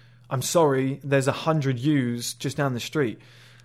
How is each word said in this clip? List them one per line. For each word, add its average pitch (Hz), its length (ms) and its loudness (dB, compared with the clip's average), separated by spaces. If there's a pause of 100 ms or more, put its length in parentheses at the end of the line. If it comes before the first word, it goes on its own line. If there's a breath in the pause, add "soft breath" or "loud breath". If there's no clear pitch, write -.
(300 soft breath)
I'm 127 120 -2
sorry, 135 600 2
there's 139 240 2
a 135 60 2
hundred 139 480 0
U's 123 540 0
just - 220 -8
down 139 180 0
the 117 60 -6
street. 123 380 -2 (460 soft breath)